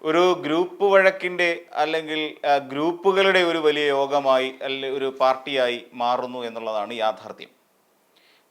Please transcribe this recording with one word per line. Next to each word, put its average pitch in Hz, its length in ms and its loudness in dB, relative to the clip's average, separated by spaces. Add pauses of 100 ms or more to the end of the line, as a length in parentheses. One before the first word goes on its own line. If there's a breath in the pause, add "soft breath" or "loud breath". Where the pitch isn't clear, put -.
ഒരു 175 360 2
ഗ്രൂപ്പ് 175 400 -2
വഴക്കിൻ്റെ 180 760 2 (220)
അല്ലെങ്കിൽ, 156 380 -4 (300)
ആ, 143 60 6 (160)
ഗ്രൂപ്പുകളുടെ 185 680 2
ഒരു 170 200 2
വലിയ 147 280 2
യോഗമായി 139 680 2 (120)
അല്ലെ 135 220 -6 (100)
ഒരു 135 220 -4
പാർട്ടിയായി 131 640 0 (160)
മാറുന്നു 123 480 -2
എന്നുള്ളതാണ് 110 460 -8
യാഥാർത്ഥ്യം. 110 540 -6 (1040 soft breath)